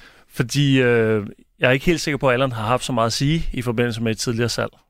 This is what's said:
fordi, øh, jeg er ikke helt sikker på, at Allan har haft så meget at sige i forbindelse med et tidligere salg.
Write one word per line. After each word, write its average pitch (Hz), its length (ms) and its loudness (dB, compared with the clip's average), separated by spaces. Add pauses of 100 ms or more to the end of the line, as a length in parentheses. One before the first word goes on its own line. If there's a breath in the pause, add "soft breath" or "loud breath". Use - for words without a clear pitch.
(280 loud breath)
fordi, 135 520 0
øh, 113 460 2 (340)
jeg 127 80 4
er 127 40 6
ikke 135 140 -2
helt 165 140 2
sikker 143 180 -4
på, 139 100 0
at 123 40 4
Allan 127 200 0
har 113 140 -6
haft 123 180 0
så - 80 -6
meget 117 140 2
at 113 60 -2
sige 156 400 0
i 127 100 -4
forbindelse 117 400 -2
med 113 100 0
et 107 60 -6
tidligere 117 300 -2
salg. 110 220 -4 (200)